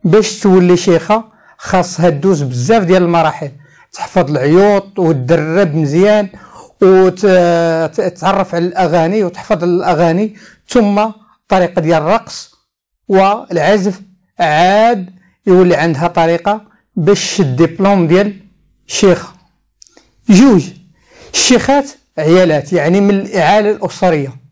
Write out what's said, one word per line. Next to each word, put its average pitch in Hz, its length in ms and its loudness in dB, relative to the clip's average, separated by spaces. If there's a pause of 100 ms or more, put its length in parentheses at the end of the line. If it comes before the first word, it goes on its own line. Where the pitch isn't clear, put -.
باش 202 360 0
تولي 180 360 4
شيخة 185 480 0 (340)
خاصها 180 500 -2
دوز 151 340 -2
بزاف 135 400 -2
ديال 180 200 2
المراحل، 160 480 -2 (420)
تحفظ - 380 -4
العيوط 190 680 0
وتدرب 160 760 -2
مزيان 185 540 0 (540)
وتتعرف 185 1700 0
على 175 120 -2
الأغاني 175 580 -2
وتحفظ 175 400 -6
الأغاني، 175 720 -2 (320)
ثم 208 400 0 (400)
طريقة 180 320 0
ديال 156 220 0
الرقص - 520 -6 (540)
والعزف، 190 920 0 (380)
عاد 185 720 0 (360)
يولي 180 300 4
عندها 160 320 -2
طريقة 170 520 -2 (360)
باش 190 440 -2
الدبلوم 165 680 0
ديال 196 340 0 (460)
شيخة. - 460 0 (960)
جوج، 208 380 4 (680)
الشيخات 269 560 0 (280)
عيالات، 160 540 2
يعني 175 280 0
من 202 100 2
الإعالة 202 600 0
الأسرية. 165 680 -4 (160)